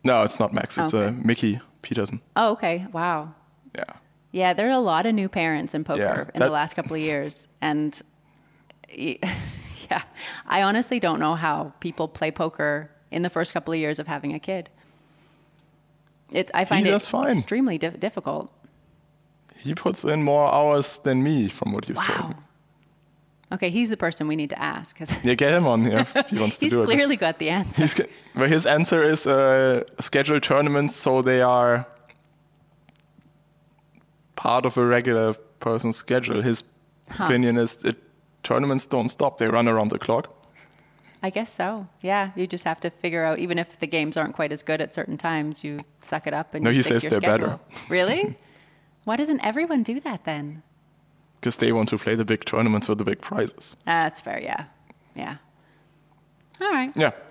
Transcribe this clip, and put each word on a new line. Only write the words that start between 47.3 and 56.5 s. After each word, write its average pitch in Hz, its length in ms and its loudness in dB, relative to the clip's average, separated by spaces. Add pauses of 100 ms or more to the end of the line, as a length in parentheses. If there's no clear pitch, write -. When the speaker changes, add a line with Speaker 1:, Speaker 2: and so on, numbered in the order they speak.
Speaker 2:
schedule. - 220 -16
Really? 220 460 0 (340)
Speaker 1:
<laughs> - 340 -20
Speaker 2:
Why 220 120 -2
doesn't 294 280 0
everyone 285 380 0
do 233 180 -4
that 247 240 -8
then? 151 380 -8 (800)
Speaker 1:
'Cause 120 140 0
they 117 160 2
want 113 160 2
to 107 100 0
play 107 160 0
the 113 100 0
big 107 200 0
tournaments 110 440 2
with 107 100 0
the 107 60 -2
big - 160 -2
prizes. - 540 -6 (100)
Speaker 2:
That's 165 360 0
fair, - 200 -8
yeah. - 240 -8 (500)
Yeah. - 220 -10 (1200)